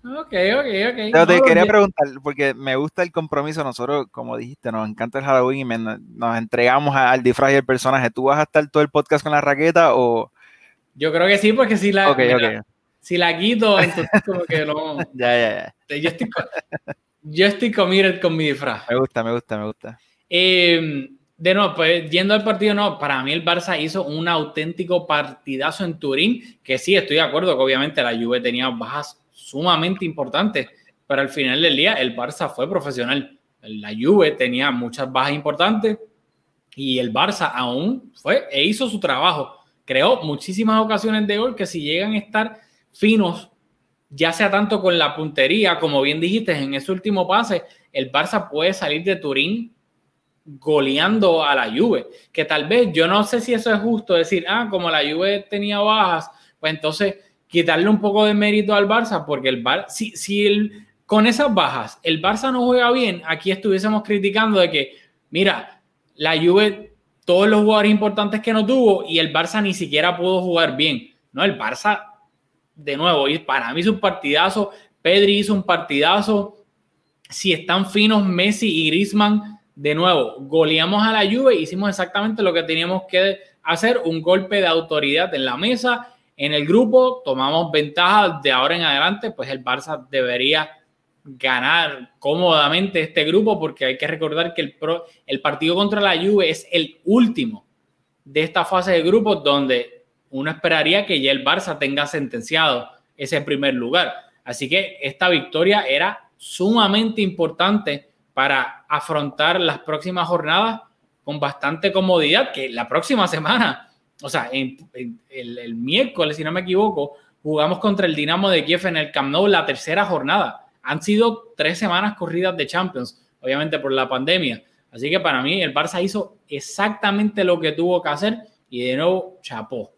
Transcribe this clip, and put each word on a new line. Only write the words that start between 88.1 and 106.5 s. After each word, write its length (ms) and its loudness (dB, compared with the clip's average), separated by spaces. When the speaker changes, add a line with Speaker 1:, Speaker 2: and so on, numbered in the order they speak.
Speaker 1:
de 80 2
ahora 240 2
en 80 -4
adelante, 480 0
pues 180 -10
el 140 -8
Barça 460 -6
debería 600 0
ganar 960 -2
cómodamente 840 2
este 220 -2
grupo, 360 2
porque 260 -4
hay 120 -2
que 100 -6
recordar 460 -4
que 80 -4
el 140 -8
pro-, 300 -6
el 160 -6
partido 340 -2
contra 260 0
la 180 2
Juve 300 2
es 220 -6
el 340 -2
último 600 2
de 160 -2
esta 240 0
fase 260 0
de 120 4
grupos, 400 2
donde 600 0
uno 200 -6
esperaría 540 0
que 160 -2
ya 100 2
el 140 -2
Barça 320 -2
tenga 300 -2
sentenciado 840 -2
ese 260 -4
primer 340 -2
lugar. 380 -2
Así 240 -8
que 340 -2
esta 280 -2
victoria 540 2
era 540 -2
sumamente 840 0